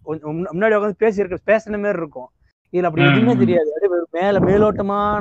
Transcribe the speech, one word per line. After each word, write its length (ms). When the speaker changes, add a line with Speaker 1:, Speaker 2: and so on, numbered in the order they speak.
Speaker 1:
கொஞ்சம் 280
முன்ன-, 220
முன்னாடி 220
உட்கார்ந்து 240
பேசியிருக்க, 380
பேசின 300
மாதிரி 120
இருக்கும். 420
இதுல 100
அப்படி 220
எதுவுமே 300
Speaker 2:
ம். 40
Speaker 1:
தெரியாது. 360
அப்படியே 260
ஒரு 100
மேல, 280
மேலோட்டமா 600